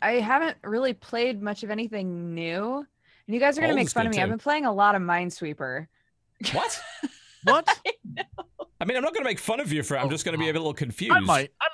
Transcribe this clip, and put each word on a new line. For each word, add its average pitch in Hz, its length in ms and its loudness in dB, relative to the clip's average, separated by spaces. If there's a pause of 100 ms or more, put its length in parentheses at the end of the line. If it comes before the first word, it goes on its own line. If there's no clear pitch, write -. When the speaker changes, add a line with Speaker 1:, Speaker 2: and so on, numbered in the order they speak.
Speaker 1:
I 214 120 2
haven't 254 500 2
really 240 300 0
played 233 480 -2
much 208 220 -6
of 208 80 -8
anything 185 640 -6
new. 202 500 -4 (420)
And 202 60 -4
you 240 60 0
guys 277 180 4
are 311 40 -2
gonna 320 120 2
make 277 60 2
Speaker 2:
Alden's - 140 0
Speaker 1:
fun 233 100 2
Speaker 2:
good 226 60 0
Speaker 1:
of 220 80 0
me. 185 40 2
I've 190 60 2
Speaker 2:
too. 214 60 -2
Speaker 1:
been 226 60 -4
playing 294 260 0
a 220 80 2
lot 202 220 6
of 190 60 0
Minesweeper. 165 840 -4 (680)
Speaker 2:
What? - 280 -2 (200)
Speaker 1:
<laughs> 285 80 -6 (360)
Speaker 3:
What? 311 240 6 (160)
Speaker 1:
I - 60 0 (120)
know. 339 200 -8 (580)
Speaker 2:
I 170 40 -2
mean, 247 120 0
I'm 247 60 0
not 330 100 0
gonna 392 120 -2
make 220 120 0
fun 226 220 -2
of 226 120 -4
you 151 120 0
for 143 120 -2
it. 131 40 0
I'm 135 80 0
Speaker 3:
Oh, - 20 0
Speaker 2:
just 151 160 -4
gonna 165 140 -2
be 160 100 0
a - 20 2
Speaker 3:
God. 156 100 0
Speaker 2:
little 151 120 -2
confused. 151 400 -4
Speaker 3:
I 359 60 8
might. 147 320 4 (100)
I 302 120 0